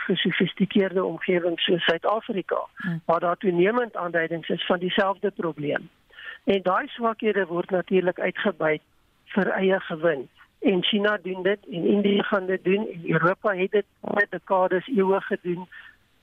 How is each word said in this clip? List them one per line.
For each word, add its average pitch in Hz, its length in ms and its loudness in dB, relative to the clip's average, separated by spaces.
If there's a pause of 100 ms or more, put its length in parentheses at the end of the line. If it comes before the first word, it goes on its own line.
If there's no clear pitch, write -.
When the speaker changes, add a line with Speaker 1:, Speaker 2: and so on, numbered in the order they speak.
Speaker 1:
gesofistikeerde 185 1000 0
omgewing 170 560 -2
soos 175 240 2
Suid-Afrika, 180 760 -2 (160)
Speaker 2:
Hmm. 170 300 -6
Speaker 1:
waar 170 140 2
daar 175 180 0
toenemend 208 580 2
aanduidings 170 540 -4
is 185 160 -2
van 180 140 0
dieselfde 190 520 0
probleem. 151 580 -6 (540)
En 196 200 2
daai 202 240 2
swakhede 220 580 0
word 175 240 -4
natuurlik 180 500 2
uitgebuit 160 600 0 (460)
vir 190 220 0
eie 190 300 2
gewin. 160 500 -2 (300)
En 196 240 2
China 208 400 2
doen 185 200 -6
dit 202 160 -4 (120)
en 175 160 -4
Indië 202 360 4
gaan 190 220 0
dit 185 180 -2
doen 202 300 0
en 170 80 -12 (100)
Europa 175 440 2
het 185 160 -2
dit 202 140 2 (160)
vir - 280 0
dekades, 185 580 0
eeue 196 340 2
gedoen. 180 460 -4 (560)